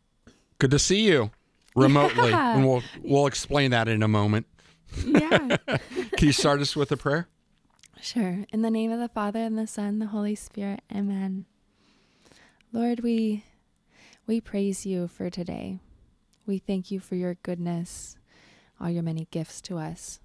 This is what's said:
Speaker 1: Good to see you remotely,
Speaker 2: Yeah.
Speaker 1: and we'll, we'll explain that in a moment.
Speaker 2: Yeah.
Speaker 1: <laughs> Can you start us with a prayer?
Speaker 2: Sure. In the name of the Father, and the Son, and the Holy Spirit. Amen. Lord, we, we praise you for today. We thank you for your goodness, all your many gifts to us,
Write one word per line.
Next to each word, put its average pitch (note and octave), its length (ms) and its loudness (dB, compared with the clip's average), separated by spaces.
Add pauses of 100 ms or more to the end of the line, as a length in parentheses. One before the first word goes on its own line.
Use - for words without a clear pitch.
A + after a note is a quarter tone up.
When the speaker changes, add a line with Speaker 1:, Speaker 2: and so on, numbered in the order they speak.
(580)
Speaker 1:
Good C3 140 4
to C#3+ 80 4
see F#3+ 220 2
you D3 300 4 (440)
remotely, C3+ 560 6
Speaker 2:
Yeah. B3+ 240 4
Speaker 1:
and C3+ 100 6
we'll, B2+ 160 2 (220)
we'll C#3+ 240 4
explain C#3 440 0
that A2+ 180 2
in A2 120 2
a G#2+ 60 4
moment. G#2 400 2 (580)
Speaker 2:
Yeah. D4+ 560 4
Speaker 1:
<laughs> - 60 -14
Can - 120 -2 (480)
you C#3+ 40 6
start C#3+ 300 2
us C#3+ 120 -2
with C#3+ 200 0
a C#3 40 0
prayer? D3 300 -2 (720)
Speaker 2:
Sure. F#3+ 540 -4
In A3 80 -2
the A3+ 100 0
name A3 220 -2
of A#3 60 -6
the A#3+ 100 -6
Father, G#3 300 -4
and A3+ 180 -4
the A3 100 -4
Son, G#3 200 -8
and G#3 140 -4
the A3 60 -4
Holy G#3 280 -4
Spirit. G3+ 460 -10 (140)
Amen. G3 500 -4 (1300)
Lord, A#3 300 -2
we, A3+ 440 -2 (840)
we A3+ 140 -2
praise G3 440 -4
you F3+ 220 -4
for F3+ 220 -8
today. F#3 500 -8 (680)
We G3 120 -4
thank F#3+ 340 -6
you G3 80 -4
for - 160 -8
your F3+ 200 -4
goodness, F3 840 -8 (640)
all E3+ 80 -4
your E3+ 140 -2
many D#3+ 280 -6
gifts - 300 -8
to F3+ 160 -10
us, E3 480 -12